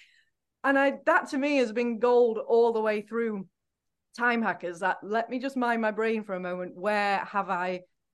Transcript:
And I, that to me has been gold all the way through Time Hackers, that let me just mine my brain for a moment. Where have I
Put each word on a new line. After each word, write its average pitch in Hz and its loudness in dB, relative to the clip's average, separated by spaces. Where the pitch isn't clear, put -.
And 277 4
I, 277 2
that 339 4
to 302 -4
me 285 0
has 233 2
been 233 -2
gold 240 4
all 233 4
the 220 -2
way 214 0
through 214 -4
Time 233 2
Hackers, 175 -4
that 190 0
let 214 -2
me 247 -4
just 269 -6
mine 240 0
my 214 0
brain 220 -2
for 196 -8
a 180 -6
moment. 180 -8
Where 202 0
have 190 -4
I 180 -4